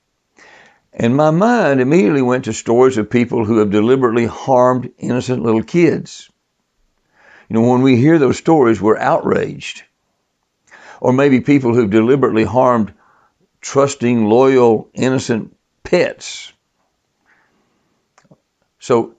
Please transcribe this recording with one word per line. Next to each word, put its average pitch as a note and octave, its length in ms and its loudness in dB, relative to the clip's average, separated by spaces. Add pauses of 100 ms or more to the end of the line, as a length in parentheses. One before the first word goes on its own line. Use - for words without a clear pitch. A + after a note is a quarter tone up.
(920)
And A#2 240 -2
my D#3 140 2
mind F3 500 0
immediately D3+ 420 0
went B2+ 220 -2
to A2 80 -6
stories A#2+ 460 2
of G#2 120 -6
people A#2 340 -2
who A2 140 0
have G#2 120 0
deliberately A#2 560 0
harmed B2+ 720 -2
innocent B2 440 -6
little A2 200 0
kids. - 680 -4 (1200)
You - 60 -10
know, A2+ 160 2
when B2 120 2
we C3+ 140 4
hear D3+ 220 4
those B2+ 200 0
stories, B2 420 2
we're G#2+ 180 0
outraged. - 840 -4 (1160)
Or B2+ 120 0
maybe C3 280 2
people C3 340 0
who've A#2 160 0
deliberately A2+ 540 2
harmed A#2 480 0 (720)
trusting, A#2+ 640 -2
loyal, A#2+ 640 2
innocent B2+ 640 -4 (280)
pets. - 680 -6 (2250)
So - 400 -2